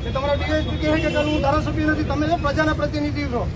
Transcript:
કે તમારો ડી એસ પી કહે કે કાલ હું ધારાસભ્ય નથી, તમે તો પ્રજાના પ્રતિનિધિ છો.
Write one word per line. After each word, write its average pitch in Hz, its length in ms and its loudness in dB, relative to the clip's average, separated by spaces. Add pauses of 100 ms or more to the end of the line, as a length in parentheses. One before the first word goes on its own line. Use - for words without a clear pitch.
કે - 60 -4
તમારો 285 260 0
ડી 294 180 -2
એસ 302 120 2
પી 302 120 -2
કહે 302 220 2
કે 302 100 0
કાલ 294 160 0
હું 302 160 2
ધારાસભ્ય 302 440 0
નથી, 311 180 2
તમે 285 240 0
તો 339 100 2
પ્રજાના 302 360 0
પ્રતિનિધિ 294 520 -2
છો. 233 300 -2